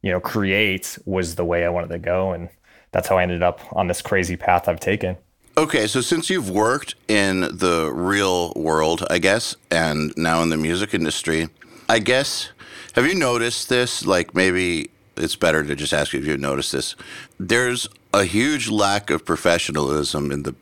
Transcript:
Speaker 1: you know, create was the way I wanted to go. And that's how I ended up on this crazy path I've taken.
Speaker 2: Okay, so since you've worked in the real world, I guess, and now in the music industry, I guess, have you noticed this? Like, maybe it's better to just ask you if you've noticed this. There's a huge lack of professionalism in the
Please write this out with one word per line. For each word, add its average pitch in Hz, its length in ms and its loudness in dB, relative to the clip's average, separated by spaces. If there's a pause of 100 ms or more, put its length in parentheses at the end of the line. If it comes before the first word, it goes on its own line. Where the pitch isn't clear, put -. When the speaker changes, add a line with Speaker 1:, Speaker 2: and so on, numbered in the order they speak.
Speaker 1:
you 95 80 -2
know, 90 100 0
create 98 840 0
was 92 300 -2
the 87 100 -2
way 87 200 0
I 85 40 2
wanted 85 220 -4
to 85 80 -8
go. 92 340 -2
And 85 160 -8 (440)
that's 92 160 0
how 95 100 4
I 90 40 4
ended 87 200 0
up 87 180 0 (120)
on 95 140 0
this 87 160 -4
crazy 87 340 0
path 87 320 2
I've 85 120 -2
taken. 92 360 -2 (400)
Speaker 2:
Okay, 151 300 2
so 127 140 0
since 160 300 -2
you've 147 200 -2
worked 110 440 0 (140)
in 98 320 2
the 85 520 0
real 90 640 0
world, 78 560 2
I 90 80 2
guess, 98 380 2 (140)
and 78 460 0
now 82 260 2
in 82 80 2
the 78 60 0
music 85 380 -2
industry, 80 540 -2 (400)
I 113 100 4
guess, 127 520 0 (440)
have 123 120 4
you 180 80 2
noticed 120 540 0
this? 123 380 0
Like, 90 280 2
maybe 90 560 2 (260)
it's - 200 -2
better 78 280 2
to 73 100 -4
just 71 180 -4
ask 73 200 0
you 67 80 -4
if 71 60 -6
you've 71 140 -2
noticed 69 320 -2
this. 65 220 -4 (460)
There's 120 480 0 (260)
a 98 100 6
huge 113 460 0
lack 101 400 2
of 78 140 0
professionalism 73 1040 0
in 71 140 -4
the 67 180 -6